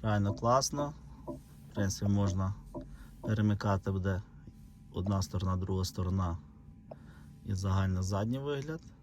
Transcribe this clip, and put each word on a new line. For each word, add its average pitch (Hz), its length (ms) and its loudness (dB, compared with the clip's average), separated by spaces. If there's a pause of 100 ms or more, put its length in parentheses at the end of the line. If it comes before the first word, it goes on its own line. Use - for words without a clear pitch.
Реально 104 320 2
класно. 143 600 2 (760)
В - 40 -16
принципі, 101 380 2
можна 95 420 2 (680)
перемикати 104 680 2
буде 95 320 0 (720)
одна 98 300 2
сторона, 92 340 0
друга 92 280 0
сторона 90 540 0 (1080)
і 101 80 0
загально 95 480 2
задній 104 360 0
вигляд. 143 420 -2 (220)